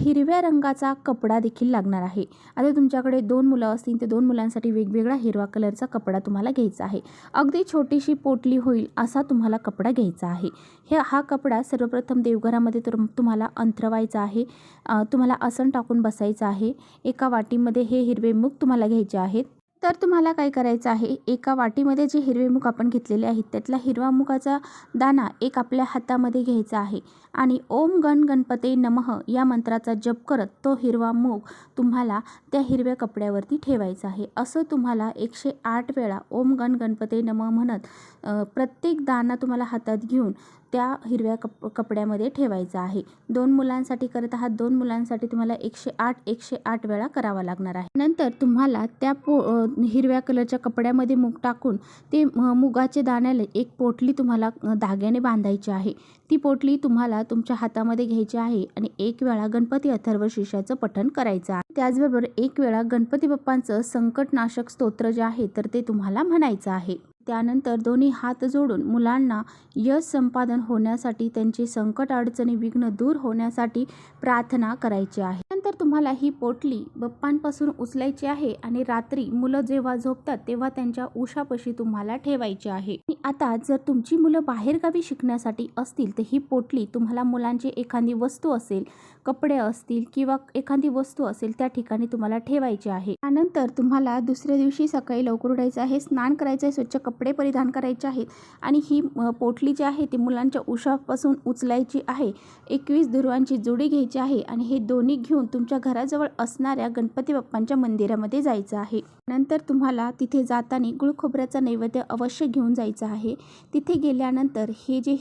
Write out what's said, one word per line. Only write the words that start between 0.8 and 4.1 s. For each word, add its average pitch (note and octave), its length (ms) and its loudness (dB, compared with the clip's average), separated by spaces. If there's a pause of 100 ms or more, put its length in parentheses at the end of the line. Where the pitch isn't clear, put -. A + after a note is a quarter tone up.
कपडा A#3 460 0
देखील A3+ 300 0
लागणार G3 340 0
आहे. F#3 220 -4 (320)
आता C#4 140 4
तुमच्याकडे C4 500 4
दोन B3+ 260 2
मुलं B3+ 200 4
असतील A3+ 340 -2
तर A#3+ 60 -2
दोन A3+ 180 2